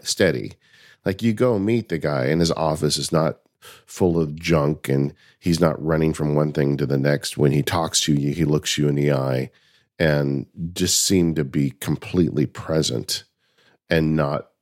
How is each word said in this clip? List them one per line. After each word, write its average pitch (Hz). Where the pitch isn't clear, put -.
steady. 73
Like, 98
you 113
go 117
meet 107
the 85
guy 71
and 80
his 82
office 78
is 71
not 80
full 85
of 76
junk 78
and 69
he's 82
not 82
running 80
from 76
one 76
thing 71
to 71
the 69
next. 71
When 73
he 76
talks 82
to 76
you, 71
he 82
looks 73
you 73
in 71
the 71
eye 65
and 71
just 90
seemed 85
to 76
be 69
completely -
present -
and 80
not 71